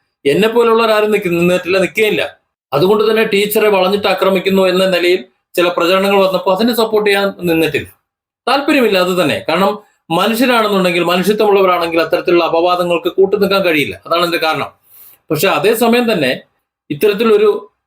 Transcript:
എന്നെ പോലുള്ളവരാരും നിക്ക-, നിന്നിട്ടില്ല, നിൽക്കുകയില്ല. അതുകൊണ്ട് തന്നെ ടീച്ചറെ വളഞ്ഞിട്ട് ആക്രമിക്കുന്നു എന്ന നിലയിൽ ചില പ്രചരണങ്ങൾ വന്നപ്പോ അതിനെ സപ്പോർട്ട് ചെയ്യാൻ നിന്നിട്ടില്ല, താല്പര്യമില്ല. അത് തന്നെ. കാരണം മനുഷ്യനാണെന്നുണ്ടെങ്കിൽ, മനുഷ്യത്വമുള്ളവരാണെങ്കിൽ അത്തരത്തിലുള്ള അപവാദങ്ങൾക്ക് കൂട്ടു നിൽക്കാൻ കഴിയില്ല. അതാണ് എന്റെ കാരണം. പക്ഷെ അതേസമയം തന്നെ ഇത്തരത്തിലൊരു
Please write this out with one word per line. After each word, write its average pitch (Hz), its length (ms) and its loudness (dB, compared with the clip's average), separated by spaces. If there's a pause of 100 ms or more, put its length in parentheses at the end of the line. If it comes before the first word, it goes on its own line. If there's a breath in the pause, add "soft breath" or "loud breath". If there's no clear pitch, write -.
(260)
എന്നെ 170 220 2
പോലുള്ളവരാരും 220 640 2
നിക്ക-, 180 280 -2
നിന്നിട്ടില്ല, 180 380 0
നിൽക്കുകയില്ല. 185 600 -2 (360)
അതുകൊണ്ട് 208 380 2
തന്നെ 220 120 2
ടീച്ചറെ 208 460 0
വളഞ്ഞിട്ട് 196 380 0
ആക്രമിക്കുന്നു 190 600 0
എന്ന 185 220 0
നിലയിൽ 175 360 0 (280)
ചില 175 140 0 (100)
പ്രചരണങ്ങൾ 190 500 2
വന്നപ്പോ 185 280 -2
അതിനെ 226 200 0
സപ്പോർട്ട് 214 340 0
ചെയ്യാൻ 196 300 0
നിന്നിട്ടില്ല, 160 500 -2 (580)
താല്പര്യമില്ല. 269 520 2
അത് 180 220 0
തന്നെ. 131 280 -2
കാരണം 190 460 -4 (140)
മനുഷ്യനാണെന്നുണ്ടെങ്കിൽ, 202 920 0
മനുഷ്യത്വമുള്ളവരാണെങ്കിൽ 180 1000 0
അത്തരത്തിലുള്ള 170 420 0
അപവാദങ്ങൾക്ക് 175 680 0
കൂട്ടു 190 240 2
നിൽക്കാൻ 196 260 0
കഴിയില്ല. 151 440 -2
അതാണ് 170 200 -2
എന്റെ 170 120 -2
കാരണം. 156 340 -4 (580 loud breath)
പക്ഷെ 160 180 -2
അതേസമയം 226 640 0
തന്നെ 135 300 -2 (480)
ഇത്തരത്തിലൊരു 208 840 0 (160)